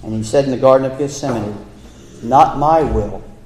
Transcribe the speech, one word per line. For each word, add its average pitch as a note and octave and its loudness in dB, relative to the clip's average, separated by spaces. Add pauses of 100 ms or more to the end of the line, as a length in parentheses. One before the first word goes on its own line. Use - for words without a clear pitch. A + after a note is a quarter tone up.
And G#2+ -8
He A2 -4
said C#3 0
in C3 -2
the A#2+ -2
Garden C3 4
of - -12
Gethsemane, A#2 -6 (640)
"Not C3+ 2
my D#3 2
will G#2 -4 (220)